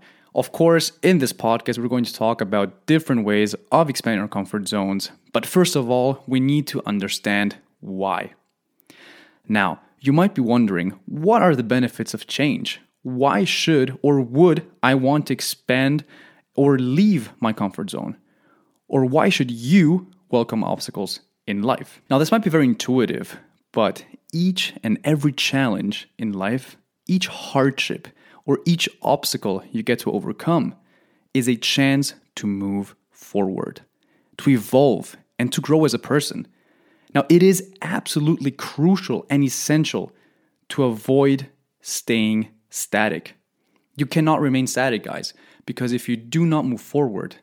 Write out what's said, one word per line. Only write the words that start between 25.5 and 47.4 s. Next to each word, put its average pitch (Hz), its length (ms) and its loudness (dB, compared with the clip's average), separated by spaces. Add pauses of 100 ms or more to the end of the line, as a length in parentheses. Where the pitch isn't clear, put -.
in 110 140 -6
life, 101 460 -6 (300)
each 180 200 0
hardship, - 800 -2 (400)
or 139 180 0
each 170 240 0 (140)
obstacle 107 680 -2
you 113 120 -4
get 117 160 -2
to - 120 -4
overcome - 640 -2 (600)
is 127 120 0
a 123 80 2
chance 139 600 0 (200)
to - 120 -8
move 98 480 -4 (160)
forward, - 720 -6 (560)
to - 120 0
evolve, 127 680 2 (220)
and 123 160 -2
to - 80 -2
grow 156 240 2
as 127 80 0
a 117 60 -4
person. - 480 -4 (680)
Now, - 160 2
it 175 140 8
is 190 280 4 (120)
absolutely 151 640 -2
crucial 147 800 0
and 143 140 4
essential 143 680 -2 (580)
to 139 160 0
avoid 135 600 2 (340)
staying 110 680 -2 (200)
static. 101 640 -4 (600)
You 143 120 -4
cannot 156 340 0
remain 131 240 0
static, 123 380 -2
guys, - 320 -12 (320)
because 123 240 -6
if 123 180 -4
you 120 80 -2
do 120 260 -2
not 156 220 2
move 123 160 -4
forward 110 600 -4